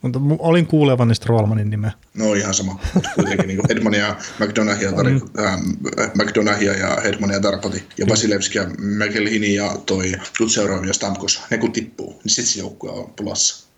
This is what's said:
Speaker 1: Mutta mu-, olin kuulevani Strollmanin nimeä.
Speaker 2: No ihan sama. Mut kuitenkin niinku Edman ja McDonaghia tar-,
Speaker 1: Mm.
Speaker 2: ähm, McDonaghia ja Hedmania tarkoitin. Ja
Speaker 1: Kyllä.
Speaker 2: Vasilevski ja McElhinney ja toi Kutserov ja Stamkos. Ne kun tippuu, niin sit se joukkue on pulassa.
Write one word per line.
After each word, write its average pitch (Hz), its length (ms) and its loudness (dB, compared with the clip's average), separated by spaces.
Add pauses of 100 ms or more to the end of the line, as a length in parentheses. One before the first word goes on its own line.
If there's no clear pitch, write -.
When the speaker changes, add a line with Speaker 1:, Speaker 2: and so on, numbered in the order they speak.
Speaker 1:
Mutta 127 180 -2
mu-, 143 200 4
olin 165 280 4
kuulevani 127 480 4
Strollmanin 107 540 2
nimeä. 104 220 -2 (220)
Speaker 2:
No 107 200 2
ihan 101 200 0
sama. 95 260 -2 (140)
Mut 185 100 2 (120)
kuitenkin - 320 0
niinku 95 220 -2
Edman 110 240 2
ja 104 220 0 (240)
McDonaghia 104 520 0
tar-, 127 180 2
Speaker 1:
Mm. 135 120 4 (240)
Speaker 2:
ähm, 95 160 0 (640)
McDonaghia 104 540 2
ja 92 260 0
Hedmania 98 360 0
tarkoitin. 98 420 -2
Ja - 140 -20
Speaker 1:
Kyllä. 101 140 2
Speaker 2:
Vasilevski 107 480 2
ja 98 60 0 (160)
McElhinney 104 680 0
ja 101 360 0
toi 92 260 0 (260)
Kutserov 101 480 0
ja 95 80 -2
Stamkos. - 480 -2 (100)
Ne 117 60 0
kun 113 140 0
tippuu, - 520 -10
niin - 80 -4
sit 123 140 -2
se 101 140 -2
joukkue - 320 -10
on - 240 -12
pulassa. - 520 -4 (100)